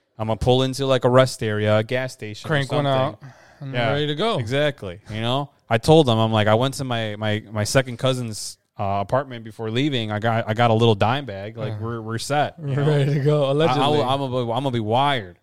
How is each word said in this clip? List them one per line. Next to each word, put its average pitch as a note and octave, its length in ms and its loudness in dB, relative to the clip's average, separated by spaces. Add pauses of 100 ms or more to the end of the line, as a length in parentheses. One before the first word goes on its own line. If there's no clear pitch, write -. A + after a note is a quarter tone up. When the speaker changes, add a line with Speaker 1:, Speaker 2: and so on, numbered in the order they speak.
(160)
Speaker 1:
I'ma A2 200 -2
pull B2+ 260 2
into, C3 240 -4
like, C3 180 2
a B2+ 60 4
rest B2+ 320 4
area, G#2+ 360 2
a A2 40 2
gas B2+ 300 -6
station - 340 -14
or - 20 -6
Speaker 2:
Crank C#3 220 -2
one C#3 140 0
Speaker 1:
something. C3+ 440 -2
Speaker 2:
out, B2+ 60 -20 (240)
and C3+ 160 -10
Speaker 1:
Yeah, B2 160 0
Speaker 2:
ready D3 160 0
to D3 80 -4
go. G3 240 -2
Speaker 1:
exactly. B2 640 -2 (100)
You G#2+ 100 -6
know, B2+ 300 -2 (180)
I A#2 100 2
told D#3 280 6
them, A2+ 140 4
I'm A2 100 2
like, G#2+ 160 2
"I G#2+ 80 6
went B2+ 200 0
to C#3 100 -8
my, A2+ 320 -4
my, G#2+ 340 -2
my G#2+ 140 -2
second B2+ 340 0
cousin's, B2+ 580 -4 (220)
uh, G2+ 240 -2
apartment B2+ 420 -4
before A2+ 240 -10
leaving. A#2 440 -2
I G#2 80 -2
got, A2+ 280 0
I A2 60 -2
got A#2 160 4
a A2 40 4
little A2+ 200 6
dime A2+ 300 0
bag. G#2 320 -12
Like, G#2+ 160 -8
Speaker 2:
Uh-huh. G#2 120 -8
Speaker 1:
we're, A#2 160 -6
we're A2 180 -6
set, C#3 360 -2 (100)
you C#3 120 -4
know? C#3+ 100 0
Speaker 2:
Ready C#3+ 280 2
to D3+ 100 0
go, D3 220 2
Speaker 1:
I, - 20 2
I, - 20 0
Speaker 2:
allegedly. C#3+ 520 2
Speaker 1:
I'm C3+ 180 0
gonna C3 100 -4
be, B2 220 -2
I'm B2 100 -2
gonna C#3 80 -2
be A#2+ 80 -2
wired, A2+ 640 0